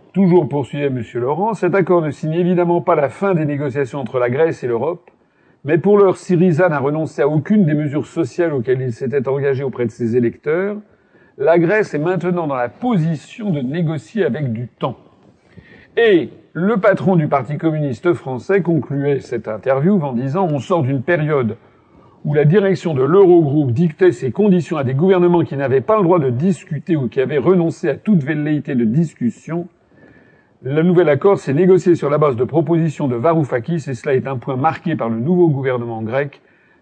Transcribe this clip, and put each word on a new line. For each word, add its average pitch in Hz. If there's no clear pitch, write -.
toujours 175
poursuivait 143
monsieur 123
Laurent, 151
cet 175
accord 175
ne 156
signe 156
évidemment 175
pas 170
la 143
fin 196
des 156
négociations 143
entre 131
la 123
Grèce 151
et 127
l'Europe, 131
mais 151
pour 202
l'heure, 190
Syriza 175
n'a 147
renoncé 151
à 143
aucune 170
des 151
mesures 147
sociales 165
auxquelles 131
il 127
s'était 135
engagé 139
auprès 123
de 113
ses 117
électeurs. 160
La 160
Grèce 185
est 151
maintenant 175
dans 139
la 123
position 185
de 143
négocier 160
avec 135
du 117
temps. -
Et 190
le 196
patron 190
du 151
Parti 139
communiste 156
français 160
concluait 143
cette 117
interview 135
en 139
disant, 135
On 147
sort 170
d'une 131
période 147
où 147
la 147
direction 185
de 131
l'Eurogroupe 156
dictait 170
ses 135
conditions 180
à 143
des 127
gouvernements 175
qui -
n'avaient 135
pas 220
le 208
droit 175
de 139
discuter 156
ou 131
qui 120
avaient 143
renoncé 170
à 135
toute 185
velléité 147
de 120
discussion, 151
le 143
nouvel 175
accord 147
s'est 135
négocié 180
sur 147
la 151
base 147
de 120
propositions 156
de 123
Varoufakis 151
et 135
cela 143
est 131
un 135
point 131
marqué 156
par 113
le 113
nouveau 170
gouvernement 123
grec 135